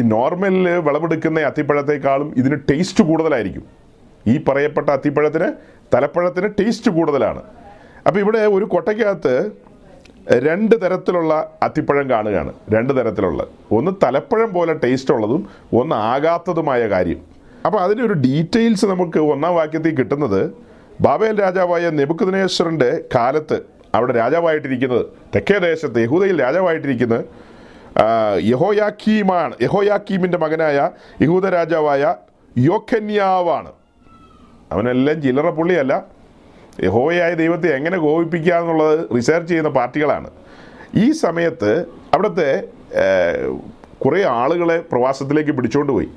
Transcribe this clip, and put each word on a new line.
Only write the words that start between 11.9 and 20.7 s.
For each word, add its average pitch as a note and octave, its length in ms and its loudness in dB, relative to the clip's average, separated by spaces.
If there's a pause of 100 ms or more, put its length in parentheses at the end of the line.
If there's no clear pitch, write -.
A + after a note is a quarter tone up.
കാണുകയാണ്. G#2+ 420 -2 (180)
രണ്ട് A2+ 240 2
തരത്തിലുള്ള, F#2+ 480 -2 (300)
ഒന്ന് C3 200 2 (100)
തലപ്പഴം D#3 520 0
പോലെ E3+ 200 0
ടേസ്റ്റ് C3 400 -2
ഉള്ളതും A#2+ 280 0 (320)
ഒന്ന് C3+ 220 0 (100)
ആകാത്തതുമായ D3 840 -2
കാര്യം. F#2 300 -2 (440)
അപ്പോൾ F3 180 0
അതിൻ്റെ G#3 220 0
ഒരു G3+ 120 0 (100)
ഡീറ്റെയിൽസ് F#3+ 600 0
നമുക്ക് F3+ 340 -2 (120)
ഒന്നാം D3+ 240 0
വാക്യത്തിൽ D#3 400 0
കിട്ടുന്നത് B2+ 460 0 (600)